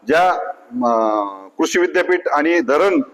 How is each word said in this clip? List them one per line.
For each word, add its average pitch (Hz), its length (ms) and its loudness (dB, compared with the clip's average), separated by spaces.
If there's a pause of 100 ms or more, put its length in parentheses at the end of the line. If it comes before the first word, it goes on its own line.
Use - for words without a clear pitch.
ज्या, 175 240 4 (400)
अं, 107 760 -2 (100)
कृषी 165 220 -2
विद्यापीठ 175 480 0
आणि 160 320 0
धरण 156 420 2 (120)